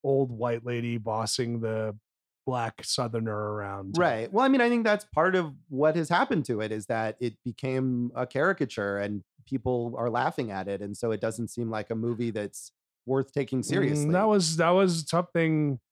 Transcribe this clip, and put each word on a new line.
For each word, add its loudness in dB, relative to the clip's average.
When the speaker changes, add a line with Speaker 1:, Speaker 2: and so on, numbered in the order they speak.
Speaker 1:
old 2
white -2
lady -2
bossing -2
the -2
black -4
Southerner -2
around. -6
Speaker 2:
Right. 2
Well, 4
I 6
mean, 6
I 4
think 2
that's 2
part 2
of 0
what 2
has 0
happened 2
to -2
it, -2
is -6
that -2
it -4
became -2
a -2
caricature 0
and -4
people -2
are -2
laughing 0
at -6
it, -4
and -8
so -2
it -2
doesn't -2
seem -6
like -4
a -4
movie -2
that's -8
worth 0
taking -2
Speaker 1:
Mm, -2
Speaker 2:
seriously. 2
Speaker 1:
that 4
was, 4
that 4
was 4
a -14
tough 0
thing 2